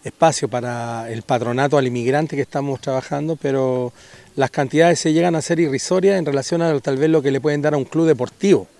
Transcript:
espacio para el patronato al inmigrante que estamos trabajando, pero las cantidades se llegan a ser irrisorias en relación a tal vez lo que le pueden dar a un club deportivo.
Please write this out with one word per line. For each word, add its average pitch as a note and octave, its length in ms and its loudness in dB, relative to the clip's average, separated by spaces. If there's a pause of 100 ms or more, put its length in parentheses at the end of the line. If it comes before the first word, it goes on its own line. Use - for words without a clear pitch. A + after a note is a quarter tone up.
espacio C#3+ 460 0
para A#2 640 -6
el A2 120 -8
patronato C3 540 0
al C3 80 4
inmigrante B2+ 520 0
que C#3 60 -2
estamos C#3 360 -4
trabajando, C#3+ 560 -4
pero C3 560 -2 (460)
las C3+ 120 2
cantidades D#3 480 2
se D#3+ 140 0
llegan E3+ 240 2
a D#3 60 -2
ser E3 180 -2
irrisorias F3+ 580 0
en D#3+ 80 -2
relación C#3+ 360 -2
a D#3 180 2
tal C#3 160 -2
vez D3+ 140 2
lo D#3+ 120 4
que C#3 100 0
le C3+ 100 -2
pueden D3 200 0
dar D3+ 120 2
a D3 40 0
un C3+ 60 -2
club D#3+ 240 0
deportivo. B2+ 580 2 (140)